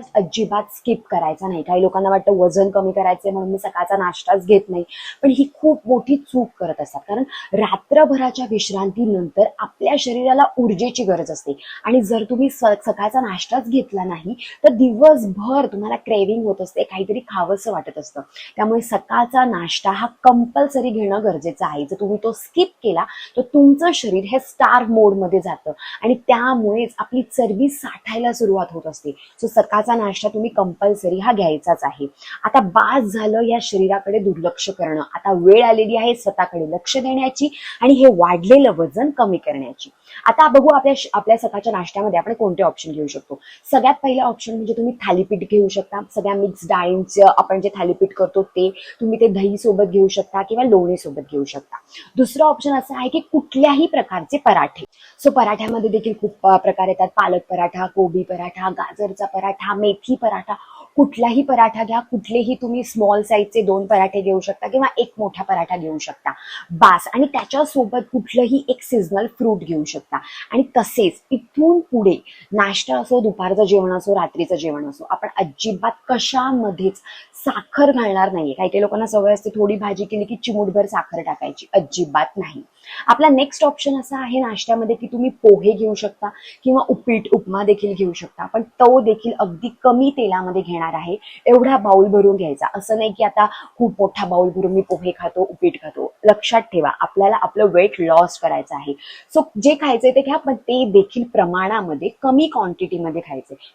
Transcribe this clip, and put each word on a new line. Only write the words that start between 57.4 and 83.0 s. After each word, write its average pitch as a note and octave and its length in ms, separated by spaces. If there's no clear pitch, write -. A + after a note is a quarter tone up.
पराठा, F3+ 360
कोबी F#3 360
पराठा, F3+ 480
गाजरचा F#3+ 560
पराठा, G3 480
मेथी G#3 420
पराठा, G3+ 380
कुठलाही B3+ 460
पराठा A3+ 420
घ्या. A3+ 160
कुठलेही A#3+ 540
तुम्ही A#3+ 280
स्मॉल G#3 400
साईजचे G#3 400
दोन G3 240
पराठे G3 340
घेऊ F#3+ 200
शकता G3 260
किंवा C4 200
एक - 220
मोठा G3 240
पराठा F3+ 340
घेऊ D#3 220
शकता, - 340
बास. F3 440
आणि C4+ 120
त्याच्यासोबत C4 720
कुठलंही B3 560
एक B3+ 140
सीझनल G3+ 440
फ्रूट A3 320
घेऊ D#3+ 260
शकता. - 320
आणि B3 100
तसेच G#3+ 360
इथून D#4+ 500
पुढे G#3 420
नाश्ता G#3 460
असो, B3 220
दुपारचं G3 440
जेवण F#3 280
असो, F#3 220
रात्रीचं E3+ 420
जेवण D3 320
असो, - 220
आपण G3+ 260
अजिबात G3 560
कशामध्येच A3+ 880
साखर - 580
घालणार G3 400
नाहीये. D#3 200
काही F#3 160
काही G3 120
लोकांना G#3 260
सवय G#3 260
असते G3+ 180
थोडी G#3 260
भाजी G3+ 280
केली G#3 200
की A#3+ 120
चिमूटभर G#3 500
साखर E3+ 340
टाकायची, D3 520
अजिबात D#3 540
नाही. D#3 260